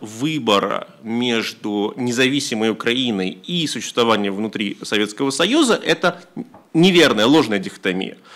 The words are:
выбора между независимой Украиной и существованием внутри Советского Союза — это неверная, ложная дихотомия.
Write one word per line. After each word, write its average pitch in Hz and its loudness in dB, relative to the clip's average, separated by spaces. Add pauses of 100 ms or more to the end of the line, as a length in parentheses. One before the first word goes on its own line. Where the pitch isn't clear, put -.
выбора 113 -2 (160)
между 110 -2
независимой 123 0
Украиной 113 -2 (120)
и 170 -2
существованием 107 0
внутри 104 -6
Советского 107 -2
Союза — 233 2 (100)
это - -2 (520)
неверная, 160 6
ложная 127 4
дихотомия. 95 -6 (180)